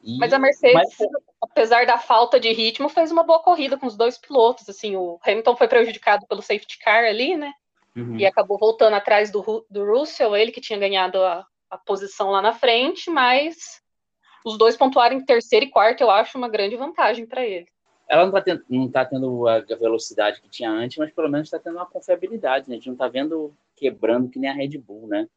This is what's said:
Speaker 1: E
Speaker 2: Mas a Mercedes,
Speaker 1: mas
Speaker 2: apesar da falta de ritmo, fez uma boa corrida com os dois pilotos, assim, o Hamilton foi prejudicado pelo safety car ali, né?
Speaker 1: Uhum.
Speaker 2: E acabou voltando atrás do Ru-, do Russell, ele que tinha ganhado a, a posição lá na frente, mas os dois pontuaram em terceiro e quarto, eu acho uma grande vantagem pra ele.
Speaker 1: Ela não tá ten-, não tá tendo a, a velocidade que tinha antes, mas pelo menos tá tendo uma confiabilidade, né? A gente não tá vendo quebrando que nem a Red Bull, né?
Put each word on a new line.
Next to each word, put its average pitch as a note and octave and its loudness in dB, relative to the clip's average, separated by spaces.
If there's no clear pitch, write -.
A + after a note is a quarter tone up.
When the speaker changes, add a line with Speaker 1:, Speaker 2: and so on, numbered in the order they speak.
Speaker 1:
E A2+ -10
Speaker 2:
Mas B3 0
a C4+ 2
Mercedes, C4+ 4
Speaker 1:
mas D#4+ 2
Speaker 2:
apesar A#3+ 2
da A#3+ 2
falta A#3 2
de A3+ -2
ritmo, A3+ -2
fez D#4+ 0
uma E4 2
boa E4 4
corrida D4 2
com C4 -10
os A3 -6
dois A#3 0
pilotos, B3 0
assim, G3+ -10
o F3 -8
Hamilton A3+ 0
foi A3+ 2
prejudicado A3+ 2
pelo G3 -6
safety - -8
car A3+ 2
ali, A#3+ -2
né? D4 -10
Speaker 1:
Uhum. A#2+ -10
Speaker 2:
E D3 0
acabou G3 2
voltando A3 4
atrás G#3 2
do G3+ -4
Ru-, G#3+ -6
do G3+ -6
Russell, A#3 0
ele A3+ 0
que B3+ -16
tinha G#3+ -8
ganhado F#3+ 0
a, F3+ -2
a - -16
posição G3 -6
lá G3 2
na A3 2
frente, B3 0
mas C#4+ 0
os A3 -10
dois A3+ 4
pontuaram C4 2
em C4 -8
terceiro A#3 2
e C4+ -16
quarto, A#3 2
eu A#3+ 4
acho A3+ 2
uma A#3+ -8
grande G#3 -4
vantagem B3 -2
pra B3+ -8
ele. F3+ -8
Speaker 1:
Ela E3 4
não G3 -2
tá G3 2
ten-, F3+ -4
não B2+ -2
tá C3 0
tendo B2+ -4
a, A2+ 4
a A2 -4
velocidade A2 -2
que - -20
tinha A#2 -8
antes, A#2 -6
mas D#4 -6
pelo D#3 -4
menos D3 -4
tá D#3+ -8
tendo E3+ -12
uma F3 -10
confiabilidade, F3 -4
né? A#2 -10
A - -14
gente B2 -16
não B2+ -12
tá B2+ -4
vendo D3 -6
quebrando B2 -2
que B2+ -14
nem C3+ -4
a C#3 -8
Red C#3+ -8
Bull, G#3+ -20
né? G#2 -6